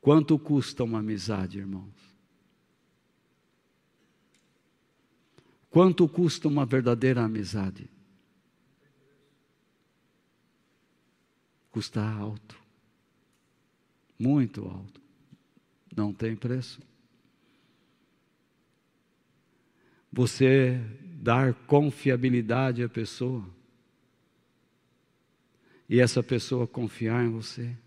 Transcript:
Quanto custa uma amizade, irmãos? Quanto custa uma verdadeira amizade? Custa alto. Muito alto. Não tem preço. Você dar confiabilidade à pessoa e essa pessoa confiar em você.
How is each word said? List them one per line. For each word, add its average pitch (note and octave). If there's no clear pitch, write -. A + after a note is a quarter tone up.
Quanto D3+
custa C#3+
uma A2+
amizade, G2+
irmãos? G2
Quanto F3
custa E3
uma C#3+
verdadeira B2
amizade? G2+
Custa A2
alto. G#2+
Muito B2
alto. F#2+
Não G#2
tem A2+
preço. B2+
Você B2+
dar A#2+
confiabilidade B2+
à A#2
pessoa A#2
e A#2+
essa B2
pessoa A#2+
confiar A#2
em A#2
você. A#2